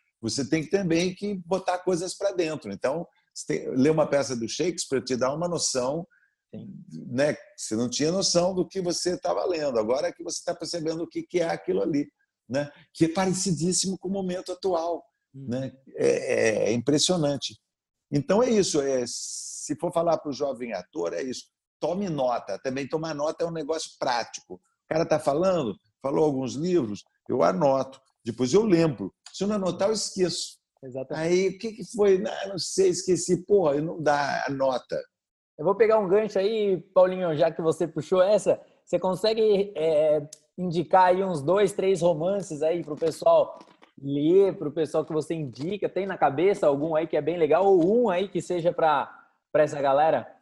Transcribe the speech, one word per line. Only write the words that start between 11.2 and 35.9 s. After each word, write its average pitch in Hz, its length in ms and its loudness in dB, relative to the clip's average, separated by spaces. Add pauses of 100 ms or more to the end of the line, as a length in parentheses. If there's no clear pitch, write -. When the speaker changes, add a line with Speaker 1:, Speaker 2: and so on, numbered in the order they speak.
Speaker 1:
que 175 160 -2
é 165 80 0
aquilo 185 340 -2
ali, 170 260 -2 (400)
né? 143 220 -4 (240)
Que 165 120 2
é - 20 2
parecidíssimo 180 920 0
com - 100 -10
o 196 40 -2
momento 185 400 -4
atual, 170 520 -4 (300)
Speaker 2:
Hum. 135 160 -14
Speaker 1:
né? 131 200 -4 (260)
É, 143 120 0
é, 113 640 2
é - 20 2
impressionante. 143 880 0 (500)
Então 185 320 2
é 254 60 2
isso, 190 320 2
é, 135 260 0
se - 680 -10
for 165 160 -6
falar 170 240 0
pro 151 160 -6
jovem 123 400 -6
ator, 156 400 -6
é 170 100 -6
isso. 127 200 -8 (360)
Tome 185 300 -4
nota, 123 540 -2
também 131 260 -6
tomar 160 260 -4
nota 156 300 -4
é - 20 -4
um 165 60 -4
negócio 160 460 -6
prático. 120 560 -6
O - 60 -20 (280)
cara 160 160 0
tá 156 140 0
falando, 151 580 0 (240)
falou 156 240 0
alguns 131 300 -2
livros, 170 500 -2 (240)
eu 123 140 0
anoto, 143 580 2 (240)
depois 120 300 -2
eu 208 80 6
lembro. 165 500 2 (180)
Se - 140 -6
eu 202 40 -2
não 214 80 -2
anotar, 190 320 -2
eu 220 60 0
esqueço. - 640 -4 (260)
Speaker 2:
Exatamente. 135 460 -6
Speaker 1:
Aí, 185 200 2
o 185 100 -8
que 226 140 -8
que 214 120 -12
foi? 196 320 4
"Não, 202 320 -4
não 196 100 -8
sei, 190 300 0
esqueci." 175 560 0
Porra, 160 380 4
não 165 200 -6
dá, 139 440 0
anota. 135 520 -2 (600)
Speaker 2:
Eu 151 80 -2
vou 196 80 2
pegar 220 240 6